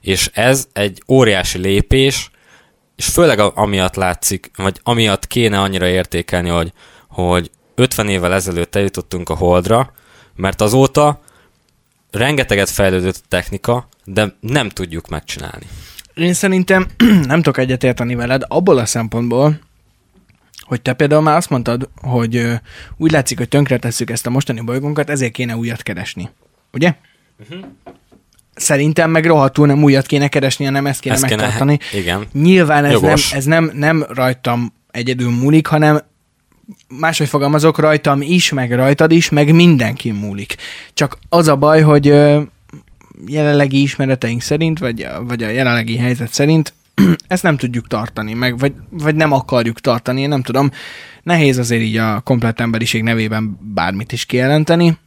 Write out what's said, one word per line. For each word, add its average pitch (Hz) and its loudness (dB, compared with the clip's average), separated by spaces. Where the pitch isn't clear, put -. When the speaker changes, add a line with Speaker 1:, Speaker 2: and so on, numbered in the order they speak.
Speaker 1:
És 95 -4
ez 131 0
egy 101 -4
óriási 110 2
lépés, 104 0
és - -8
főleg 147 2
a-, 101 2
amiatt 98 0
látszik, 92 -4
vagy 95 -4
amiatt 113 0
kéne 107 0
annyira 95 -2
értékelni, 87 -2
hogy, 85 -2
hogy 90 -2
ötven 113 0
évvel 90 0
ezelőtt 87 -4
eljutottunk 95 -4
a 80 -2
Holdra, 90 2
mert 95 -4
azóta 135 2
rengeteget 117 0
fejlődött 92 0
a - -20
technika, 104 -4
de 101 -2
nem 117 -4
tudjuk 85 -10
megcsinálni. - -12
Speaker 2:
Én 175 -2
szerintem 185 0
<clears throat> 180 6
nem 160 2
tudok 151 0
egyetérteni 127 -2
veled 123 -2
abból 165 2
a 113 0
szempontból, 120 0
hogy 120 -6
te 127 -4
például 151 2
már 156 2
azt 175 -2
mondtad, 120 -4
hogy, 120 -2
ö, 117 0
úgy 160 0
látszik, 135 0
hogy 120 -4
tönkretesszük 123 -2
ezt 113 -8
a 120 -4
mostani 123 -4
bolygónkat, 143 -4
ezért 131 -2
kéne 120 -6
újat 117 -6
keresni. 92 -10
Ugye? 151 0
Speaker 1:
Mhm. 175 -18
Speaker 2:
Szerintem 156 0
meg 160 0
rohadtul 147 4
nem 143 4
újat 139 4
kéne 143 0
keresni, 139 -2
hanem 139 -2
ezt 139 -4
kéne - -4
Speaker 1:
Ezt 135 -2
kéne, 110 0
Speaker 2:
megtartani. 117 0
Speaker 1:
igen. 98 -4
Speaker 2:
Nyilván 151 4
ez 143 2
Speaker 1:
Jogos. 147 2
Speaker 2:
nem, 139 -4
ez 131 -6
nem, 160 2
nem 151 0
rajtam 120 -2
egyedül 120 -4
múlik, 147 2
hanem 151 2
máshogy 156 -2
fogalmazok, 147 2
rajtam 151 2
is, 170 0
meg 127 -4
rajtad 143 2
is, 165 4
meg 147 4
mindenki 131 4
múlik. 101 -8
Csak - -4
az 170 4
a 147 4
baj, 151 4
hogy, 147 6
ö, 147 6
jelenlegi 143 0
ismereteink 131 -2
szerint, 160 -2
vagy 120 -6
a, 69 -10
vagy 120 -6
a 107 -6
jelenlegi 120 -2
helyzet 120 -4
szerint 151 2
<clears throat> 180 2
ezt 185 -4
nem 151 2
tudjuk 120 -6
tartani, 110 -6
meg, 123 -4
vagy, 139 0
vagy 156 -2
nem 156 2
akarjuk 120 0
tartani, 127 -2
én 139 -2
nem 139 -2
tudom. 131 0
Nehéz 151 2
azért 117 0
így 110 -2
a 110 0
komplett 117 -2
emberiség 113 -2
nevében 110 -2
bármit 95 -4
is 120 -8
kijelenteni. 156 2